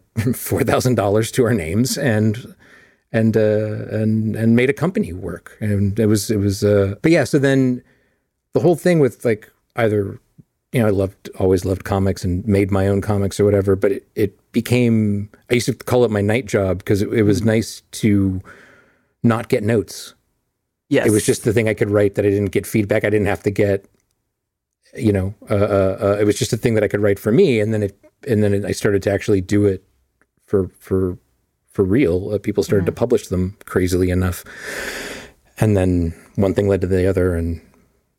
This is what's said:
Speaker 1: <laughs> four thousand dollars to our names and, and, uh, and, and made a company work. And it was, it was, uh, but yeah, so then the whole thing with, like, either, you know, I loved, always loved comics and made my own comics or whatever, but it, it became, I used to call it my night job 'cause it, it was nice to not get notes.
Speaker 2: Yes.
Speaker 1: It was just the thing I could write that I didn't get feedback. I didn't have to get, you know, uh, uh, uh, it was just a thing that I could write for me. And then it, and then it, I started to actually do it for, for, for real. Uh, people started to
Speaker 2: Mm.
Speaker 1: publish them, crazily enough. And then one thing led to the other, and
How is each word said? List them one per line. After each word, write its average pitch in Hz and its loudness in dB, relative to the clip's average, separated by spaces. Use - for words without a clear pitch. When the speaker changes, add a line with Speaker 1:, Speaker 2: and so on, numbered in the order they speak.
Speaker 1:
<laughs> 113 -2
four - -4
thousand 127 0
dollars 107 0
to 127 2
our 113 2
names 101 -2
and, 110 0
and, 110 0
uh, 107 0
and, 110 -2
and 113 4
made 127 4
a 143 -2
company 180 -4
work. 87 -12
And 101 0
it 110 2
was, 104 0
it 107 0
was, 101 0
uh, 101 2
but 160 2
yeah, 156 4
so 156 0
then 131 0
the 131 0
whole 170 4
thing 175 2
with, 131 0
like, 113 -2
either, 104 -2
you 135 0
know, 110 2
I 107 2
loved, 98 -4
always 92 2
loved 92 -2
comics 98 -2
and 90 -4
made 98 2
my 98 0
own 98 0
comics 98 -4
or 101 4
whatever, 98 2
but 101 0
it, - -8
it 104 -4
became, 110 0
I - 2
used 120 -2
to 127 -2
call 123 0
it 110 0
my 104 0
night 107 0
job 95 -2
'cause 101 0
it, 104 -4
it 113 2
was 101 2
nice 110 -2
to 98 0
not 117 0
get 120 0
notes. - -4
Speaker 2:
Yes. 135 2
Speaker 1:
It 110 4
was 104 2
just - -2
the 113 0
thing 110 0
I 107 -2
could 104 -2
write 101 2
that 101 0
I 104 2
didn't 101 -2
get 101 -2
feedback. 107 -2
I 104 0
didn't 104 2
have 98 -4
to 104 0
get, 101 0
you 110 2
know, 98 -2
uh, 113 0
uh, 98 2
uh, 101 2
it 107 2
was 104 2
just - -2
a 117 -2
thing 117 0
that 107 4
I 101 2
could 104 -2
write 101 0
for 107 -2
me. 139 4
And 107 -2
then 107 -2
it, 98 -6
and 107 2
then 101 2
it, 101 -2
I 92 -4
started 101 0
to 101 0
actually 98 0
do 104 0
it 95 0
for, 95 -2
for, 92 -2
for - 0
real. 98 0
Uh, 101 -2
people 101 -2
started 92 0
to - -2
Speaker 2:
Mm. - -14
Speaker 1:
publish - -2
them, 92 -4
crazily 92 0
enough. 90 -2
And 107 2
then 90 0
one 95 0
thing 101 0
led 98 2
to 95 -2
the 92 0
other, 92 0
and 85 -4